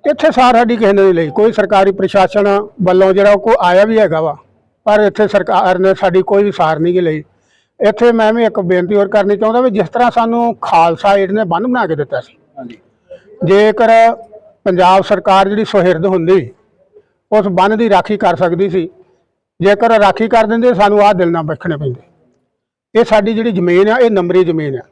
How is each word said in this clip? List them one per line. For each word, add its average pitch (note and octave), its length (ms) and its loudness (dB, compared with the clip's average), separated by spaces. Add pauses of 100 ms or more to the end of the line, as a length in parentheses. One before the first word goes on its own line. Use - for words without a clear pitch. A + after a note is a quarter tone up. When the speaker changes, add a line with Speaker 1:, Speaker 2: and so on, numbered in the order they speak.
Speaker 1:
ਇੱਥੇ D4+ 220 0
ਸਾਰ B3+ 240 2
ਸਾਡੀ A#3+ 220 0
ਕਿਸੇ G3+ 160 2
ਨੇ G3 80 2
ਨਹੀਂ F#3+ 120 4
ਲਈ, E3 160 -2
ਕੋਈ G#3+ 220 0
ਸਰਕਾਰੀ G3 400 0
ਪ੍ਰਸ਼ਾਸਨ G3 560 0 (360)
ਵੱਲੋਂ F#3 300 2
ਜਿਹੜਾ G3+ 220 4
ਕੋਈ G#3+ 260 -2
ਆਇਆ F#3 240 2
ਵੀ A3 140 -2
ਹੈਗਾ D#3+ 220 0
ਵਾ, D3+ 140 -6 (480)
ਪਰ G#3+ 160 0
ਇੱਥੇ G#3 280 0
ਸਰਕਾਰ F3+ 520 0
ਨੇ F#3+ 140 2
ਸਾਡੀ F#3 280 0
ਕੋਈ G3+ 220 0
ਵੀ G3+ 80 -2
ਸਾਰ D#3+ 280 -2
ਨਹੀਂ F3 140 -2
ਗੀ F3+ 60 0
ਲਈ। D#3 240 -4 (640)
ਇੱਥੇ A#3 240 2
ਮੈਂ A3+ 220 0
ਵੀ A#3 120 0
ਇੱਕ G#3+ 140 -2
ਬੇਨਤੀ F3+ 360 -2
ਹੋਰ G3+ 120 0
ਕਰਨੀ G3+ 300 0
ਚਾਹੁੰਦਾ A3+ 240 -2
ਵੀ B3+ 80 0
ਜਿਸ F#3+ 200 -4
ਤਰ੍ਹਾਂ A#3+ 220 0
ਸਾਨੂੰ A#3 500 -2
ਖਾਲਸਾ E3+ 540 0
ਏਡ F#3+ 160 0
ਨੇ G#3+ 120 -2
ਬੰਨ੍ਹ F3+ 240 -4
ਬਣਾ B3 200 -2
ਕੇ C#3 80 -4
ਦਿੱਤਾ D3 260 -6
ਸੀ, - 160 -20 (200)
Speaker 2:
ਹਾਂਜੀ। A#2 200 -20 (680)
Speaker 1:
ਜੇਕਰ G#3+ 440 2 (760)
ਪੰਜਾਬ F#3 400 2
ਸਰਕਾਰ G3 460 0
ਜਿਹੜੀ G#3 160 -2
ਸੁਹਿਰਦ F3+ 400 0
ਹੁੰਦੀ F3+ 460 0 (800)
ਉਸ G#3 160 0
ਬੰਨ੍ਹ F#3+ 280 0
ਦੀ A3+ 140 -2
ਰਾਖੀ G#3+ 280 0
ਕਰ F3+ 180 -2
ਸਕਦੀ F3 340 -2
ਸੀ, E3+ 200 -4 (720)
ਜੇਕਰ G#3 380 2
ਰਾਖੀ G#3 280 0
ਕਰ A3 200 2
ਦਿੰਦੇ A#3 260 0
ਸਾਨੂੰ G#3 280 2
ਆਹ G#3 120 4
ਦਿਲ F3 180 0
ਨਾ E3+ 100 -2
ਵੇਖਣੇ D#3 360 -8
ਪੈਂਦੇ। C3 240 -8 (1000)
ਇਹ A#3 60 2
ਸਾਡੀ A3 280 0
ਜਿਹੜੀ A3+ 180 -2
ਜ਼ਮੀਨ F3+ 380 0
ਆ A#3 80 0
ਇਹ A#3 140 2
ਨੰਬਰੀ F3+ 320 0
ਜ਼ਮੀਨ D#3 320 -4
ਆ। A#2 60 -10 (100)